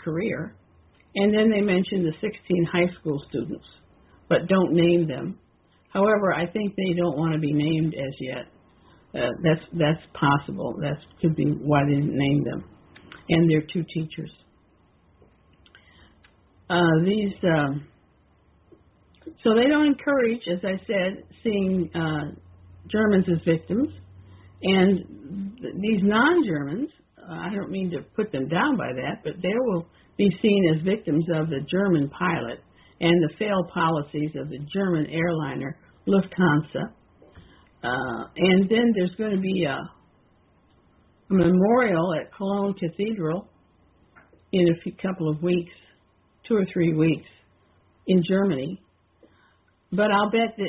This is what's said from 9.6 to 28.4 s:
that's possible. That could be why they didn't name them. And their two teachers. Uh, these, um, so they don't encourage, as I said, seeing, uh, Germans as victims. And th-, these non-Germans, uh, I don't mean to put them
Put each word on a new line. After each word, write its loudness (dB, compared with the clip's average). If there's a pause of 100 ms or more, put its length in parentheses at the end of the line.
that's 0
possible. -2
That -6 (260)
could 2
be -2
why 2
they 2
didn't -2
name 2
them. -8 (680)
And 4
their 4 (100)
two -4 (120)
teachers. -10 (2500)
Uh, 2 (240)
these, 0 (120)
um, 0 (1600)
so 4
they 6
don't 4
encourage, 0 (120)
as -2
I -4 (100)
said, -2 (180)
seeing, 0
uh, -4 (560)
Germans 2
as 2
victims. 0 (760)
And 0
th-, -10
these 0
non-Germans, 2 (280)
uh, -18
I -8
don't -8
mean -4
to -8 (120)
put -4
them -4